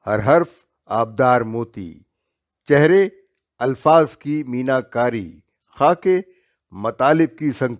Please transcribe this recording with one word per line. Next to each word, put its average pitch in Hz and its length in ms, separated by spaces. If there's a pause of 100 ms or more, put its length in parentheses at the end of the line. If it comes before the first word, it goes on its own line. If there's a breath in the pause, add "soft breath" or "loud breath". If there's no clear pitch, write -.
हर 104 160
हर्फ 160 320 (360)
आबदार 117 540
मोती, 110 600 (600)
चेहरे 170 600 (320)
अल्फाज 143 560
की 151 280
मीनाकारी, 120 1000 (340)
खाके 180 460 (500 soft breath)
मतालिब 131 680
की 151 120
संग 120 280